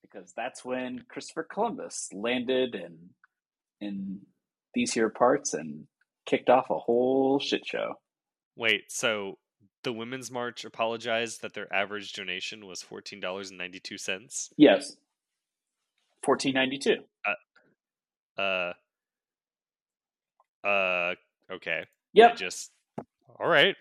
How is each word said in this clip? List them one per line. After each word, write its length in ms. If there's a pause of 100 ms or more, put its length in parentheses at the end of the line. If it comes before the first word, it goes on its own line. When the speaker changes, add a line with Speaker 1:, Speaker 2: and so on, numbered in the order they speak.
Speaker 1:
Because 340
that's 280
when 440
Christopher 420
Columbus 640
landed 640
in, 240 (840)
in 400 (540)
these 180
here 160
parts 460
and 320 (400)
kicked 240
off 200
a 80
whole 640
shit 260
show. 280 (600)
Speaker 2:
Wait, 340
so 500 (440)
the 100
Women's 380
March 340
apologized 760
that 120
their 180
average 400
donation 540
was 160
fourteen 380
dollars 280
and 100
ninety-two 400
cents? 580
Speaker 1:
Yes. 400 (1300)
Fourteen 320
ninety-two. 440 (1400)
Speaker 2:
Uh, 40 (2250)
uh, 20
uh, 480 (380)
okay. 320 (280)
Speaker 1:
Yep. 200
Speaker 2:
I 20
just, 360 (680)
all 100
right. 320